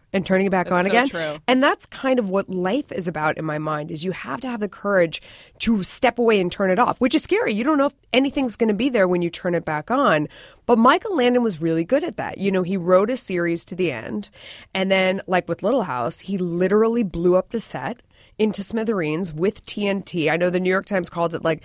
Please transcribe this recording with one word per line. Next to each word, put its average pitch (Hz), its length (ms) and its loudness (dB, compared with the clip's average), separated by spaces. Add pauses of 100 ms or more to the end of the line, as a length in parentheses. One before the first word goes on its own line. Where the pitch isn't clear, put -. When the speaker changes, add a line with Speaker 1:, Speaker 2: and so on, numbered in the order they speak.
(140)
Speaker 1:
and 190 120 0
turning 190 220 2
it - 20 0
back 180 200 0
Speaker 2:
That's 180 100 2
Speaker 1:
on 185 60 2
Speaker 2:
so 202 40 0
Speaker 1:
again?" 240 200 4
Speaker 2:
true. 156 260 -6 (100)
Speaker 1:
And 262 160 4
that's 320 240 0
kind 262 340 0
of 202 100 -2
what 190 200 -2
life 190 400 -2
is 175 160 -6
about 156 320 -2
in 156 60 -6
my 151 140 -4
mind, 156 340 -6
is 160 140 -8
you 180 80 -4
have 247 260 -8
to 262 80 -8
have 240 140 -6
the 202 80 -4
courage 185 520 0 (380)
to 214 240 2
step - 340 2
away 226 220 4
and 180 100 0
turn 190 220 0
it 185 80 2
off, - 220 2
which 247 120 4
is 311 80 4
scary. 392 320 0
You 220 120 -2
don't 302 120 2
know 277 100 2
if 277 60 -4 (200)
anything's 262 420 0
gonna 220 180 2
be 214 140 0
there 208 220 2
when 180 120 2
you 170 80 -2
turn 175 260 -4
it 165 100 -2
back 151 260 -4
on. 190 380 2 (360)
But 233 120 4
Michael 320 400 4
Landon 247 260 2
was 175 180 -2
really 165 220 0
good 277 220 0
at 269 100 -8
that. 113 220 -8
You 196 120 -2
know, 185 140 0
he 185 140 -2
wrote 185 320 4
a 254 80 -2
series 170 480 -2
to 180 100 -12
the 170 160 0
end, 123 380 -8 (440)
and 190 160 -2
then, 190 380 2
like 180 220 0
with 170 140 -6
Little 226 200 2
House, 127 380 -4
he 196 160 -6
literally 190 680 0
blew 180 320 2
up 185 140 0
the 233 100 -6
set 151 420 -6 (380)
into 208 240 0
smithereens 185 680 -2
with 175 360 -4
T 208 180 -6
N 196 160 -2
T. 156 260 -4
I 156 80 2
know 175 140 0
the 180 100 0
New 185 100 0
York 190 160 0
Times 185 260 -4
called 170 240 -2
it, - 80 -8
like, 160 220 0